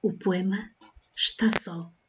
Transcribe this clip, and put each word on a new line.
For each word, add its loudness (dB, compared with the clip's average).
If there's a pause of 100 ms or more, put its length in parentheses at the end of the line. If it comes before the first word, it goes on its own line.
o 2
poema 0 (460)
está 2
só. -2 (180)